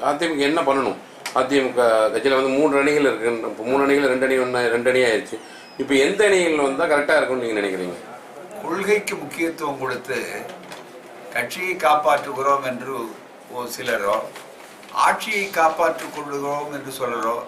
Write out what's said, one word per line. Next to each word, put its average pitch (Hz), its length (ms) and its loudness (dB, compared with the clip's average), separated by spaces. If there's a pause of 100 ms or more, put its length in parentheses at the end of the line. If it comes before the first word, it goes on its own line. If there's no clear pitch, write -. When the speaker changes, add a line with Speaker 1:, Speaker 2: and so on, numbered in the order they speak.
(100)
Speaker 1:
அதிமுக 151 400 0
என்ன 160 200 2
பண்ணணும்? 135 280 0 (440)
அதிமுக 127 380 2 (340)
கட்சியில 135 260 2
வந்து 135 180 2
மூன்று 139 240 4
அணிகள் 147 280 4
இருக்கு. 113 220 0 (200)
இப்ப 110 180 -10
மூணு 135 160 4
அணிகள் 139 280 4
ரெண்டு 127 140 2
அணி 131 180 2
ஒண்ணு, 123 180 0 (120)
ரெண்டு 120 180 2
அணி 127 140 4
ஆயிருச்சு. 107 300 0 (440)
இப்ப 131 100 -2 (160)
எந்த 196 220 2
அணிகள் 165 380 4
வந்தா 139 260 0
கரெக்டா 147 240 4
இருக்கும்னு 127 280 0
நீங்க 110 160 -2
நினைக்கிறீங்க? 92 360 -4 (680)
Speaker 2:
கொள்கைக்கு 196 600 -2
முக்கியத்துவம் 151 600 -6
கொடுத்து 127 360 -4 (1160)
கட்சியை 175 380 -6 (120)
காப்பாற்றுகிறோம் 139 840 2
என்று 123 240 -6 (640)
ஒரு 123 200 -6
சிலரோ, 101 440 -2 (880)
ஆட்சியை 202 420 0 (100)
காப்பாற்றிக் 160 580 0
கொள்கிறோம் 143 640 -6
என்று 135 220 -10
சொல்லறோ 117 340 -2 (140)